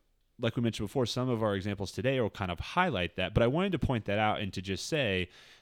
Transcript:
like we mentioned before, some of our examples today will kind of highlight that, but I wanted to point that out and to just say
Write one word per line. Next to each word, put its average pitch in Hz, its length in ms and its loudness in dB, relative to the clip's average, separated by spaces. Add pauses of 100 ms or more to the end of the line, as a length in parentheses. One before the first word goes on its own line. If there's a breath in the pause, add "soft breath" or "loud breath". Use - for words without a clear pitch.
(380)
like 113 180 -2
we 123 60 0
mentioned 113 260 -2
before, 127 180 0
some 123 220 -2
of 117 140 0
our 107 140 2
examples 98 340 -4
today 131 300 0
will 104 100 0
kind 92 220 -4
of 82 80 -6
highlight 123 560 0
that, 92 180 -2
but - 80 6
I 117 60 6
wanted 180 240 0
to 160 60 -2
point 120 260 0
that 101 140 0
out 107 220 2
and 98 120 -6
to 98 100 -6
just 92 260 -4
say 98 400 0 (340 loud breath)